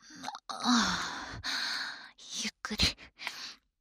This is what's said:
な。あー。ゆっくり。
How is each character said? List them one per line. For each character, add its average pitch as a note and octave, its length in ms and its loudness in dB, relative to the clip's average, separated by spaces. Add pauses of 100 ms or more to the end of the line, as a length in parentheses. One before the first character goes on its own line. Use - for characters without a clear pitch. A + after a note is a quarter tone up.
(220)
な。 - 80 -6 (180)
あ G#3+ 520 6 (1200)
ー。 - 260 -6
ゆ A3 60 0
っ - 20 -6 (100)
く G#3+ 140 -4
り。 - 100 4 (960)